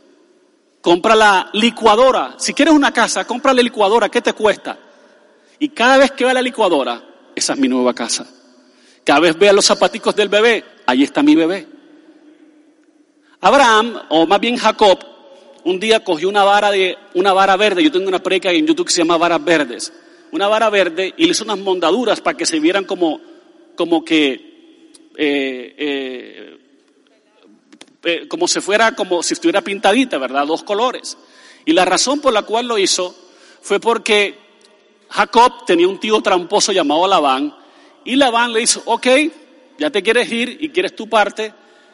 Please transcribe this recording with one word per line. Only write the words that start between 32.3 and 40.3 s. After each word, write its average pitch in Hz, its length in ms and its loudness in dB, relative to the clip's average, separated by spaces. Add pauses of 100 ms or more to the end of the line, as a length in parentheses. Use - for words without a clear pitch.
la 208 100 0
cual 233 240 -4
lo 233 100 -2
hizo 180 380 -2 (460)
fue 196 180 -2
porque 214 600 -2 (680)
Jacob 233 580 2
tenía 175 200 2
un 190 120 -6
tío 214 220 -2
tramposo 190 500 -2
llamado 170 360 0
Labán, 147 480 0 (480)
y 226 120 -6
Labán 240 380 0
le 220 80 -2
dijo, 220 240 -4
"Ok, 226 220 -2 (680)
ya 151 140 -4
te 202 100 -2
quieres 220 300 0